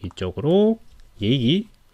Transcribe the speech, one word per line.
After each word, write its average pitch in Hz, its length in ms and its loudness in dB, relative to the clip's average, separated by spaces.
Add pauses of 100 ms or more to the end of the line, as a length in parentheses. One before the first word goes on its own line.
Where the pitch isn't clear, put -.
이쪽으로 165 720 0 (420)
얘기, 131 480 0 (260)